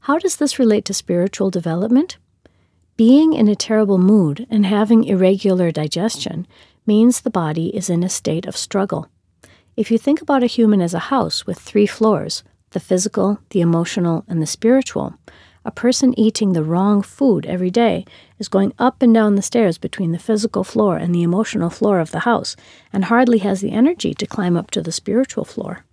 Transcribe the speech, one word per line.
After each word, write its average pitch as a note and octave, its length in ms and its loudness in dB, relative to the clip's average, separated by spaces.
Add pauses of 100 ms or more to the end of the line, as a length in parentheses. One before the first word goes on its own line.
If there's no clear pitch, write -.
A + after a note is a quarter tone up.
How D4 180 -2
does F4 180 -2
this - 220 -2
relate A3 280 2
to G3 80 -8
spiritual F#3+ 560 -2
development? F#3 640 0 (800)
Being C#4+ 380 6
in G#3+ 120 2
a G#3 80 4
terrible G#3 440 0
mood F#3 520 4
and G#3 140 2
having G#3+ 400 4
irregular F#3 680 2
digestion D#3+ 760 -6 (400)
means A3 340 4
the B3 100 -4
body E3 460 -4
is F#3 140 -6
in F3 120 0
a F#3 60 -2
state - 380 -4
of - 100 -10
struggle. F#3+ 500 -4 (680)
If G#3+ 140 -4
you A3+ 80 2
think D4 240 0
about C4+ 200 0
a B3 40 0
human G#3+ 340 2
as E3+ 140 -2
a - 160 -6
house G#3+ 360 -2
with F3+ 120 -8
three - 280 0
floors, G3+ 560 -2 (280)
the - 100 -6
physical, F#3+ 580 -2 (120)
the F#3 100 0
emotional, E3+ 680 0
and E3 140 -4
the D3+ 60 -2
spiritual, - 680 -2 (520)
a A3 40 -8
person B3 480 0
eating G#3+ 360 0
the D#3+ 100 -2
wrong G3 380 0
food G3 420 0
every F3+ 260 -4
day G3 360 -2 (320)
is G#3+ 100 -12
going G3 300 0
up B3+ 240 0
and A#3 100 6
down G#3+ 220 4
the G3 80 0
stairs G3 340 0
between F3 360 -6
the E3+ 60 -6
physical G#3 460 -4
floor G#3 320 0
and F3 180 -4
the F3 80 0
emotional F3 460 -2
floor F#3+ 320 0
of D#3+ 120 -4
the E3 80 -6
house, - 360 -2 (340)
and G3 140 -4
hardly A#3 360 2
has F#3+ 200 -2
the G3 120 -4
energy C#4 420 0
to - 120 -8
climb F3+ 300 -2
up E3+ 140 -4
to F#3+ 100 -4
the E3 100 -8
spiritual A3 540 -4
floor. G3 480 -12